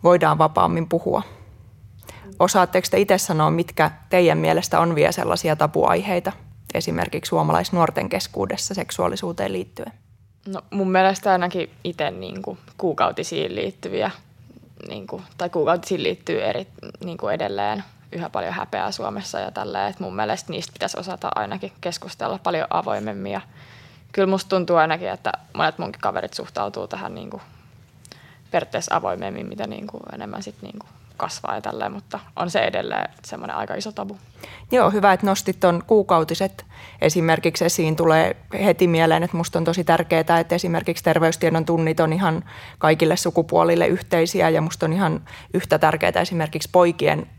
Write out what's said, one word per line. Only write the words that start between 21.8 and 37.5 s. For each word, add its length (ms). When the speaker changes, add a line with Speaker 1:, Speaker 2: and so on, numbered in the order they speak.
Speaker 2:
keskustella 580
paljon 320
avoimemmin. 640
Ja 80
kyllä 180
musta 180
tuntuu 280
ainakin, 320
että 240
monet 240
munkin 220
kaverit 340
suhtautuu 540
tähän, 260
niinku, 260
periaatteessa 460
avoimemmin, 520
mitä, 180
niinku, 340
enemmän 300
sit, 200
niinku, 240
kasvaa 380
ja 60
tälleen, 320
mutta 280
on 140
se 100
edelleen 500
semmoinen 320
aika 180
iso 180
tabu. 260
Speaker 1:
Joo, 180
hyvä, 220
että 140
nostit 340
ton 260
kuukautiset 800
esimerkiksi 640